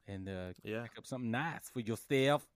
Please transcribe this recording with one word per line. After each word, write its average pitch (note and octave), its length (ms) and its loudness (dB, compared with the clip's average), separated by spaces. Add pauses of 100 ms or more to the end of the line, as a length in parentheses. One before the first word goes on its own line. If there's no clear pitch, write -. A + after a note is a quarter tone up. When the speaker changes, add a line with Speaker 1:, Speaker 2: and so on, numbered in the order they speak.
Speaker 1:
And, F#2+ 220 -6
uh, F#2 240 -6 (100)
Speaker 2:
Yeah. A2 220 -4
Speaker 1:
pick A2+ 140 -14
up - 80 -18
something B2 240 -4
nice B2+ 380 -2
for B2+ 120 -4
yourself. C3+ 760 4